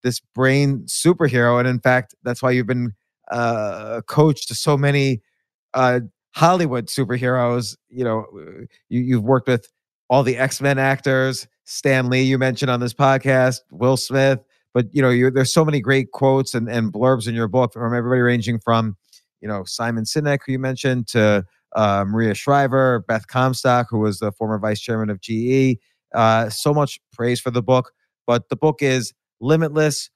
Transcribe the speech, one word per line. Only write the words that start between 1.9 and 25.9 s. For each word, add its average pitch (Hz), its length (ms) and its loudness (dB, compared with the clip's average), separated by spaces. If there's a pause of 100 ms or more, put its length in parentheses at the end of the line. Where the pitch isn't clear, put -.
that's 123 220 -6
why 127 80 2
you've 123 160 0
been, 120 260 -2 (380)
uh, 107 680 -4
a 113 60 -8
coach 151 440 2
to 120 60 -8
so 147 240 0
many, 139 440 0 (520)
uh, 123 280 2 (300)
Hollywood 160 560 2
superheroes. 123 880 -2 (140)
You 127 140 -6
know, 110 220 -2 (640)
you, 123 120 -2
you've 123 220 0
worked 127 240 2
with 123 200 0 (420)
all 135 140 4
the 127 140 0
X-Men 135 420 0
actors, 135 680 0 (180)
Stan 131 440 0
Lee, 131 140 2
you 131 160 2
mentioned 131 320 0
on 123 80 0
this 120 160 -4
podcast, 131 640 2 (120)
Will 123 260 0
Smith, 135 420 0 (340)
but, 123 180 0
you 143 120 0
know, 127 80 4
you're, 123 180 4
there's 131 240 0
so 165 100 4
many 151 160 0
great 135 320 0
quotes 135 440 0
and, 117 120 -2
and 110 240 -2
blurbs 117 360 0
in 117 80 -4
your 117 120 -2
book 120 260 0
from 117 200 -4
everybody 123 280 0
ranging 120 380 0
from, 113 380 0 (420)
you 104 80 -14
know, 101 180 -6
Simon 117 400 -4
Sinek, 147 400 -2
who 135 80 -4
you 131 60 -4
mentioned, 131 500 -2
to, 104 360 2 (300)
uh, 101 320 0
Maria 110 260 0
Shriver, 131 720 0
Beth 113 200 -4
Comstock, 127 640 0
who 113 80 -2
was 107 180 0
the 104 140 -4
former 110 260 -4
vice 104 220 -4
chairman 110 320 -4
of 95 100 -8
G 117 320 -4
E. 131 260 2 (360)